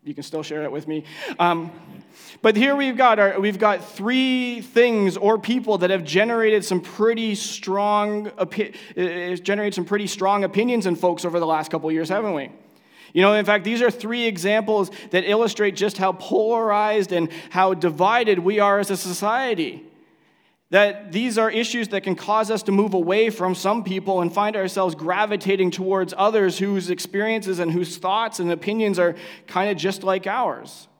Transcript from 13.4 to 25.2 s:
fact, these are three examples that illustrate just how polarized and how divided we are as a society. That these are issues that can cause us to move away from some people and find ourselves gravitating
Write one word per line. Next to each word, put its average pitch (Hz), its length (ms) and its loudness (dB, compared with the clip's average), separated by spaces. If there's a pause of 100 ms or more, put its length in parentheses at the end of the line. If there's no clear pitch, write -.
fact, 202 180 2
these 233 200 0
are 233 80 4
three 233 340 -4
examples 208 640 0 (220)
that 180 120 2
illustrate 208 520 2
just 208 240 -2
how 190 140 2
polarized 214 1000 0
and 170 180 0 (220)
how 190 240 4
divided 185 640 2
we 202 200 0
are 202 200 4
as 202 100 -2
a 196 80 -2
society. 202 880 -4 (840)
That 202 400 4
these 220 260 0
are 220 140 4
issues 226 380 -2
that 196 100 -2
can 190 160 -2
cause 214 340 0
us 220 140 -2
to 196 80 0
move 196 220 2
away 190 360 2
from 185 260 -2
some 208 280 -2
people 190 380 -2
and 170 120 -2
find 208 220 -2
ourselves 185 400 -2
gravitating 190 760 0